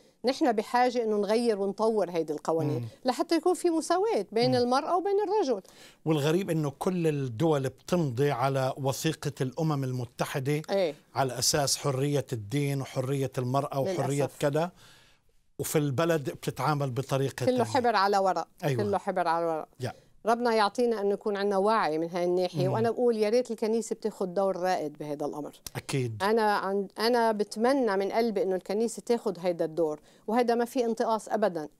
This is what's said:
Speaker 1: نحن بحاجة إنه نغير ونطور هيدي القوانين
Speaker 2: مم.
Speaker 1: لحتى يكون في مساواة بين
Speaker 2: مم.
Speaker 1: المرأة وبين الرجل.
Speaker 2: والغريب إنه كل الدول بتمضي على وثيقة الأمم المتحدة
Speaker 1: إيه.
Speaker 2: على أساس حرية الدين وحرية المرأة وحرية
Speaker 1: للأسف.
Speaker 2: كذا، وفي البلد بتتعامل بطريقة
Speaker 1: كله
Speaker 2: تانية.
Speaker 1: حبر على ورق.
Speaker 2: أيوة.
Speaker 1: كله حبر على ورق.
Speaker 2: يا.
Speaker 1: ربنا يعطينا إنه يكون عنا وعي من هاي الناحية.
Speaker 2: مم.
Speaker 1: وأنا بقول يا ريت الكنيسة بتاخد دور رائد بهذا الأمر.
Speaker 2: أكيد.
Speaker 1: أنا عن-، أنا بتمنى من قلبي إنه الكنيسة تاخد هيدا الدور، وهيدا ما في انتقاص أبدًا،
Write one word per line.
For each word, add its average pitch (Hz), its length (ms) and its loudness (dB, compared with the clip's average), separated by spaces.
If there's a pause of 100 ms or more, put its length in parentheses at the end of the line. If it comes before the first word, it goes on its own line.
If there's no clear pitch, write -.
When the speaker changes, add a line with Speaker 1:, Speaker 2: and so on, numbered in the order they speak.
(240)
Speaker 1:
نحن 269 280 2
بحاجة 247 500 2
إنه 214 140 0
نغير 208 440 2
ونطور 202 500 0
هيدي 160 220 -2
القوانين 147 480 -2
Speaker 2:
مم. 117 80 -8 (160)
Speaker 1:
لحتى 311 320 0
يكون 359 180 2
في - 160 0
مساواة 339 600 0
بين 240 180 4
Speaker 2:
مم. 254 60 4
Speaker 1:
المرأة 254 400 2
وبين 392 200 0 (120)
الرجل. 277 340 0 (420)
Speaker 2:
والغريب 160 460 2
إنه 156 280 0
كل 180 280 0
الدول 139 600 0
بتمضي 143 640 0
على 135 460 0
وثيقة 139 640 -2
الأمم 139 440 -2
المتحدة 135 840 -4
Speaker 1:
إيه. 185 240 0 (200)
Speaker 2:
على 127 240 -2
أساس 139 380 0
حرية 139 560 -2
الدين 139 480 -2
وحرية 135 580 -4
المرأة 139 420 -2
وحرية 143 360 -2
Speaker 1:
للأسف. 135 220 -2
Speaker 2:
كذا، 151 320 0 (880)
وفي - 200 -2
البلد 147 520 2
بتتعامل 139 600 -2
بطريقة 131 560 -2
Speaker 1:
كله 254 100 2
Speaker 2:
تانية. 233 80 2
Speaker 1:
حبر 233 320 2
على 202 220 4
ورق. 185 300 0 (160)
Speaker 2:
أيوة. 131 180 0
Speaker 1:
كله 202 160 0
حبر 180 300 -2
على 170 180 0
ورق. 160 220 -4 (120)
Speaker 2:
يا. 120 120 -6 (340)
Speaker 1:
ربنا 233 280 2
يعطينا 220 460 2
إنه 202 120 2
يكون 202 240 -2
عنا 196 200 0
وعي 190 420 2
من 165 120 -4
هاي 175 140 -2
الناحية. 180 440 0
Speaker 2:
مم. - 60 0
Speaker 1:
وأنا 226 160 2
بقول 240 260 2
يا 214 120 2
ريت 247 220 2
الكنيسة 220 440 -2
بتاخد 196 400 -4
دور 190 220 2
رائد 156 420 -2
بهذا 147 280 -4
الأمر. 147 260 -8 (240)
Speaker 2:
أكيد. 123 460 -4
Speaker 1:
أنا 214 340 4
عن-، 190 320 -2 (100)
أنا 226 340 2
بتمنى 214 640 0
من 196 160 0
قلبي 214 300 0
إنه 185 140 0
الكنيسة 208 500 -4
تاخد 233 320 -2
هيدا 175 260 0
الدور، 156 360 0 (260)
وهيدا 233 280 2
ما 240 100 2
في 233 200 -2
انتقاص 220 440 -2
أبدًا، 185 400 0 (120)